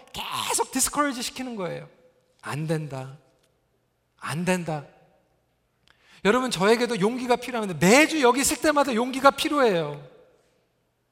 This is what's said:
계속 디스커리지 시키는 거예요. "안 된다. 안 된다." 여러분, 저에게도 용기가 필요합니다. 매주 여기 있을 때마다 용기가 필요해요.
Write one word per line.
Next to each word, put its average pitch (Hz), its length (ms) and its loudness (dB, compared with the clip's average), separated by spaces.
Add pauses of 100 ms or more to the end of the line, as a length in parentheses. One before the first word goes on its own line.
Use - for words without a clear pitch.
(120)
계속 - 580 -4
디스커리지 269 520 -2
시키는 247 340 -10
거예요. 151 320 -8 (540)
"안 151 240 -6
된다. 139 500 -6 (1000)
안 160 260 -6
된다." 165 400 -2 (1400)
여러분, 247 260 2
저에게도 226 500 2
용기가 240 360 0
필요합니다. 220 420 -6
매주 277 420 6
여기 247 200 4
있을 294 200 -2
때마다 285 320 2
용기가 254 380 2
필요해요. 202 720 0 (1080)